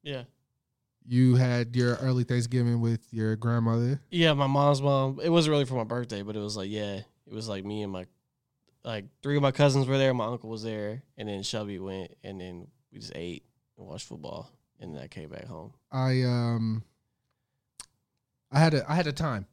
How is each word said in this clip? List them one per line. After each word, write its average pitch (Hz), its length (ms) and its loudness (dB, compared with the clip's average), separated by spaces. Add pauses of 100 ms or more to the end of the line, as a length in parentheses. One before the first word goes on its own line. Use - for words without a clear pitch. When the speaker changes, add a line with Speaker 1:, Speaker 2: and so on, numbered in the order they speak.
Speaker 1:
Yeah. 135 220 -8 (840)
Speaker 2:
you 123 300 6
had 120 400 2
your 120 200 4
early 127 280 0
Thanksgiving 120 560 0
with 117 320 0
your 110 240 0
grandmother. 117 640 0 (100)
Speaker 1:
Yeah, 165 220 4
my 139 140 2
mom's 143 340 4
mom. 135 420 2
It 165 60 0
wasn't 165 240 6
really 143 140 4
for 127 80 -4
my 117 100 0
birthday, 113 380 -4
but 107 140 -6
it 107 40 -4
was 104 160 -6
like, 98 140 -6
yeah, 101 320 -6 (240)
it 107 60 -20
was 110 160 -8
like 98 180 -6
me 107 160 -6
and 98 100 -6
my, 92 140 -8 (760)
like, 110 220 -8 (180)
three 143 140 0
of 143 60 4
my 139 100 6
cousins 135 340 4
were 135 120 2
there, 131 160 4
my 120 120 -2
uncle 113 220 -6
was 110 140 -8
there, 110 400 -6 (160)
and 107 100 -8
then 98 140 -6
Shelby 101 360 -6
went, 95 340 -8 (120)
and 98 160 -12
then 90 260 -14 (240)
we 104 80 -20
just - 160 -14
ate 85 300 -10 (320)
and 92 100 -20
watched 87 200 -14
football, - 440 -14 (300)
and 80 140 -12
then - 80 -12
I - 60 -14
came - 200 -14
back 69 160 -16
home. 80 300 -16 (180)
Speaker 2:
I, 131 300 0
um, 117 600 0 (1700)
I 131 100 2
had 160 140 6
a, 139 160 0
I 156 40 0
had 170 140 2
a 143 40 -2
time. 135 400 -4